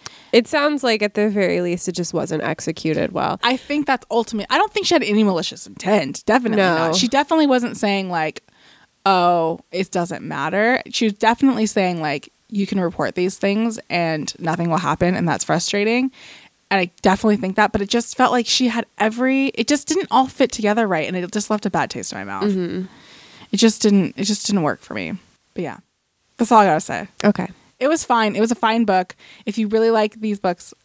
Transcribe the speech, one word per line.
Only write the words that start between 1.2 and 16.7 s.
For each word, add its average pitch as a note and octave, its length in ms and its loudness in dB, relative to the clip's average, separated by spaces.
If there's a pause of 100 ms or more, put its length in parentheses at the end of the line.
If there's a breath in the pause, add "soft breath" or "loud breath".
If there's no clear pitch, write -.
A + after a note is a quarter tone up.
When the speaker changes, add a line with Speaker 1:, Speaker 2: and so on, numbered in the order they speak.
Speaker 1:
very F3+ 320 0
least F3 260 -4
it F3+ 40 -4
just E3+ 220 -6
wasn't D#3 300 -4
executed D#3+ 680 -4
well. - 320 -4
Speaker 2:
I B3+ 140 0
think D4 280 -6
that's C4 240 -2
ultimate. A3 400 -4
I C4+ 80 2
don't G4+ 140 0
think G4 160 -4
she F4 80 4
had C4+ 80 2
any G#3+ 200 2
malicious F#3 440 -2
intent. D#3+ 580 -2
Definitely A3 320 2
Speaker 1:
No. F#3 180 4
Speaker 2:
not. E3 200 0
She F#3+ 120 2
definitely D4 400 2
wasn't A#3+ 300 0
saying, G3 320 -2
like, D#3+ 320 -4 (640 soft breath)
"Oh, F3 540 2 (120)
it F#3 200 -4
doesn't F3 320 -4
matter." E3 580 0 (100)
She - 140 0
was G#3 80 2
definitely A#3 520 2
saying, F3+ 360 0
like, D3+ 300 -6 (180)
"You G3+ 180 -2
can G3 120 -2
report E3 360 -2
these F3+ 220 -2
things G#3+ 420 -2 (100)
and D#3+ 500 -2
nothing E3+ 300 -2
will D#3+ 80 0
happen, E3+ 380 0
and E3+ 120 0
that's C3 160 0
frustrating." G#3+ 680 0 (580 loud breath)
And G3 100 2